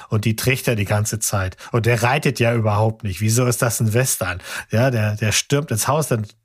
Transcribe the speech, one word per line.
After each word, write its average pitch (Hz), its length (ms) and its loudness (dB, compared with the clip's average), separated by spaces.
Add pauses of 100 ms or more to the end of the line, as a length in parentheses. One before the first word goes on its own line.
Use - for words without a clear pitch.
(100)
und 110 160 0
die 110 100 2
trägt 131 320 -2
er 120 80 2
die 104 80 0
ganze 107 340 0
Zeit. 95 380 -4 (160)
Und 113 140 2
der 117 160 2
reitet 127 360 0
ja 117 160 2
überhaupt 110 480 2
nicht. 95 200 -4
Wieso 117 240 2
ist 123 160 0
das 117 180 0
ein 110 140 0
Western? 92 480 0 (280)
Ja, 123 200 2
der, 107 260 0
der 107 160 0
stürmt - 380 0
ins 110 180 -2
Haus, 147 200 2
dann 110 180 -2 (180)